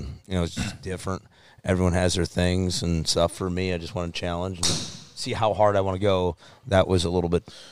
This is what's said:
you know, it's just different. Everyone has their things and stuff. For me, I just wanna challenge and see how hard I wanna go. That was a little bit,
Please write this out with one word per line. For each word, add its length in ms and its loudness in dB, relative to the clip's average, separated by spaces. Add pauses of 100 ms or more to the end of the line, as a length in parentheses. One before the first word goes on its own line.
(280)
you 80 -6
know, 80 0
it's 120 -4
just 260 -6
different. 420 -8 (420)
Everyone 260 4
has 220 2
their 120 0
things 560 0
and 240 0
stuff. 280 2
For 160 -4
me, 240 -2
I 40 -2
just 180 -10
wanna 180 -6
challenge 460 -6
and 60 0
see 680 -6
how 200 2
hard 220 4
I 60 4
wanna 180 0
go. 380 2 (300)
That 200 4
was 160 4
a 60 -2
little 200 0
bit, 140 0 (280)